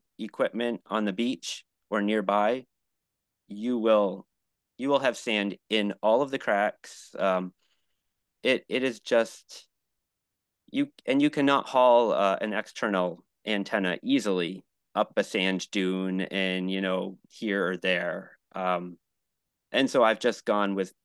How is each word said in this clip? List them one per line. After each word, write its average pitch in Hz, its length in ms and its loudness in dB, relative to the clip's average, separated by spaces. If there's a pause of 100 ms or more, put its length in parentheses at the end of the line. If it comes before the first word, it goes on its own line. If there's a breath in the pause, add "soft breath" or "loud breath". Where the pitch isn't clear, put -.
(180)
equipment 117 680 -4
on 107 180 -2
the 101 100 -2
beach - 520 -6 (240)
or 104 120 -2
nearby, 104 640 0 (800)
you 113 300 -4
will, 104 480 2 (520)
you 135 120 -4
will 139 100 4
have 123 180 0
sand 104 400 -2 (120)
in 104 320 0
all 110 200 4
of 135 100 -2
the 135 80 -4
cracks. - 800 -4
Um, 92 340 0 (920)
it, 127 260 2
it 127 140 -2
is 120 180 -4
just, - 680 -2 (1040)
you, 143 160 -2 (180)
and 135 160 2
you 147 80 4
cannot 143 380 2
haul, 120 440 6
uh, 95 300 2
an 107 120 -4
external 95 720 -2 (220)
antenna 101 560 -2
easily 98 640 -2 (320)
up 104 220 0
a 104 60 2
sand 95 480 -2
dune 92 500 -2
and, 92 500 -2
you 98 100 -2
know, 95 360 -4 (120)
here 98 420 -2
or 92 60 -6
there. 90 600 -4 (160)
Um, 90 440 -4 (760)
and 254 180 2
so 127 140 4
I've 110 160 4
just - 260 -2
gone 101 280 0
with 98 200 -4 (120)